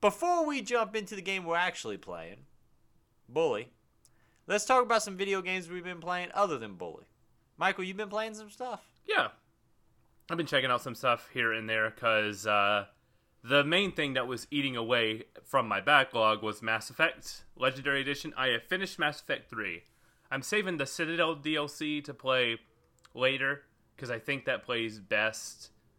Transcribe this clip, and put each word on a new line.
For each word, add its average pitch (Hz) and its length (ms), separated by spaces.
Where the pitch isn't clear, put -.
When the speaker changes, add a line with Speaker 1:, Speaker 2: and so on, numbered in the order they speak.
Speaker 1:
before 330 460
we 285 160
jump 220 320
into 214 220
the 196 60
game 190 220
we're 165 120
actually 165 400
playing, 87 400
Bully, 123 420
let's 208 200
talk 254 180
about 220 180
some 196 140
video 196 260
games 185 260
we've 180 140
been 175 180
playing 175 340
other 185 240
than 107 160
Bully. 85 300
Michael, 190 280
you 190 100
been 208 160
playing 214 240
some 214 160
stuff? 240 320
Speaker 2:
Yeah. 370 200
I've 165 60
been 165 100
checking 131 240
out 123 120
some 127 120
stuff 120 380
here 117 200
and 110 160
there 110 220
'cause, 107 560
uh, 104 400
the 139 220
main 180 280
thing 147 220
that 127 140
was 123 220
eating 139 260
away 113 480
from 127 220
my 101 140
backlog 113 640
was 107 200
Mass 113 260
Effect - 560
Legendary 135 440
Edition. 139 360
I 131 120
have 117 140
finished 185 360
Mass 151 220
Effect - 300
three. 95 340
I'm 135 120
saving 185 360
the 139 80
Citadel 165 500
D 151 180
L 147 140
C 151 320
to 147 140
play 123 440
later 135 520
'cause 123 140
I 117 80
think 139 280
that 123 180
plays 113 340
best - 720